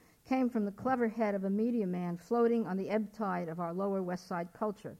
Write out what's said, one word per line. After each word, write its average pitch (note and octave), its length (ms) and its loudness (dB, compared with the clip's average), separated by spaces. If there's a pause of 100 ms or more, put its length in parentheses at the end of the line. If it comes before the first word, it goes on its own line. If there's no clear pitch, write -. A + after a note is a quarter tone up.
(280)
came C4 220 4
from A3+ 160 0
the G3 80 -4
clever B3 340 0
head G#3+ 280 0
of F#3+ 100 -2
a G3 40 0
media A3 380 2
man F3 300 -2
floating A#3 500 2
on F3+ 80 -2
the F#3+ 140 -2
ebb G#3 240 0
tide F3+ 340 -2
of E3 140 -4
our E3+ 120 -2
Lower G3 300 0
West F3+ 240 -6
Side F3 240 -4
culture - 480 -6